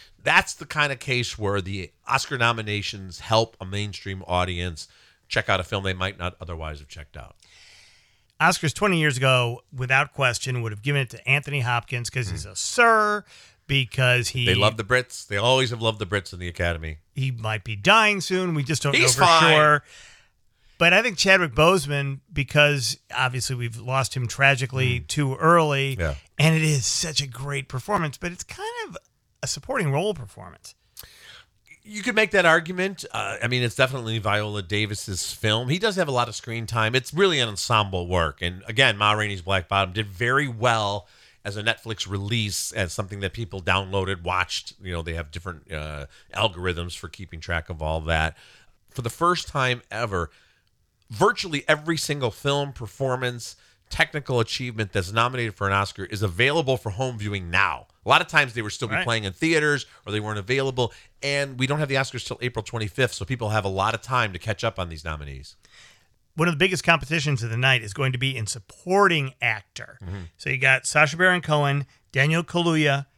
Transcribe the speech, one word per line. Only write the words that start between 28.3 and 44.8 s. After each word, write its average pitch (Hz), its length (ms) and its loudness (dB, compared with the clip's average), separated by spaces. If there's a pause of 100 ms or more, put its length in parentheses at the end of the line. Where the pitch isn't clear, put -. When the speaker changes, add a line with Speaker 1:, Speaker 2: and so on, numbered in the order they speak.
Speaker 2:
it's 175 120 -12
kind 403 240 -10 (200)
of 185 100 -14 (460)
a - 40 -6
supporting 185 440 -2
role 185 240 0
performance. 98 580 -18 (1080)
Speaker 1:
You 208 200 -12
could 240 120 0
make 214 160 4
that 185 140 8
argument. 175 640 2
Uh, 104 300 -4
I 123 60 0
mean, 123 160 2
it's 117 120 -2
definitely 123 440 0
Viola 104 440 0
Davis's 104 680 -4
film. 113 360 0
He 175 100 0
does 208 160 0
have 180 120 2
a 143 40 -2
lot 120 180 2
of 104 60 -10
screen 113 320 -8
time. 113 280 2
It's 131 180 -14
really 170 260 2
an 117 100 2
ensemble 98 580 0
work. 85 340 0
And 90 260 -6
again, 117 300 2
Ma 107 160 4
Rainey's 101 280 -2
Black 95 260 0
Bottom 98 260 0
did 107 140 -4
very 123 400 0
well 110 600 0 (360)
as 104 140 -8
a 104 60 -8
Netflix 113 440 -4
release, 101 640 -4
as 95 220 -4
something 101 280 -8
that 95 120 -4
people 101 300 -10
downloaded, 95 580 0
watched. 90 600 -4